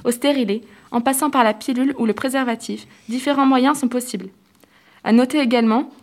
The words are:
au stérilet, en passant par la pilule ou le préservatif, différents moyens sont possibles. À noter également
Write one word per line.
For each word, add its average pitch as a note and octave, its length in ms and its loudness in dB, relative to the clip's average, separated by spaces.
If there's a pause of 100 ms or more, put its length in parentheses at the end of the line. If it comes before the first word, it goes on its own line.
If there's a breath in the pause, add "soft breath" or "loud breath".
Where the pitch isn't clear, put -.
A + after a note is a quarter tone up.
au A#3+ 60 0
stérilet, A#3+ 520 0 (280 loud breath)
en A#3+ 100 0
passant C4+ 300 0
par C4 140 2
la G#3+ 100 2
pilule C4 440 -2
ou A#3 80 -2
le G#3 80 0
préservatif, A#3+ 720 -6 (220 soft breath)
différents C4+ 360 0
moyens C4+ 340 2
sont B3+ 100 0
possibles. A#3 400 -6 (760 soft breath)
À G#3 80 0
noter B3+ 260 4
également A#3 520 2 (120)